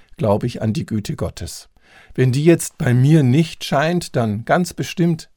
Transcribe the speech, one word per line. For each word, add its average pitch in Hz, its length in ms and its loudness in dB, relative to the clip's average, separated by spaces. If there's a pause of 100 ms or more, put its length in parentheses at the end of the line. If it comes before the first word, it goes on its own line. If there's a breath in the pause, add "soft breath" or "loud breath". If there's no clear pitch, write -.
(180 soft breath)
glaub 107 260 0
ich - 180 -6
an 110 120 0
die 151 120 -4
Güte 110 300 -6
Gottes. - 540 -10 (460 soft breath)
Wenn 127 160 2
die 143 120 0
jetzt - 340 2
bei 127 160 0
mir 139 300 6
nicht 143 400 0
scheint, 165 520 -2
dann 113 300 -2
ganz 170 280 0
bestimmt 165 640 -2